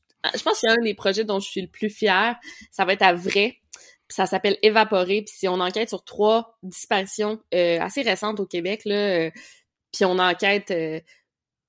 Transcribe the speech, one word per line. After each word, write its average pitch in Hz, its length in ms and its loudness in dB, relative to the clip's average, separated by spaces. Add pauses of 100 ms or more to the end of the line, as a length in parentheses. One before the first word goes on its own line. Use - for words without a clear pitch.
(360)
je 220 80 -6
pense - 100 2
que 415 80 -6
c'est 226 80 2
un 233 120 4
des 220 120 0
projets 202 320 -2
dont 202 140 -2
je 202 100 -8
suis 190 120 -6
le 180 60 -8
plus - 220 -4
fière. 208 480 0 (340)
Ça 190 140 -2
va 185 80 2
être 202 80 -2
à 185 120 8
Vrai. 196 440 0 (500)
Puis - 80 -12
ça 196 100 0
s'appelle 202 360 0
Évaporé. 208 640 2
Puis - 140 -16
c'est, 190 120 -2
on 180 100 -2
enquête 190 300 -2
sur - 160 -8
trois 226 580 2
disparitions, 208 760 -4 (140)
euh, 170 280 2
assez 196 200 -4
récentes 214 380 -2
au 196 60 -2
Québec, 180 400 -6
là. 208 100 -2 (300)
Euh, 160 60 -4 (600)
puis - 140 0
on 185 140 2
enquête, 196 520 0
euh, 160 280 -4 (680)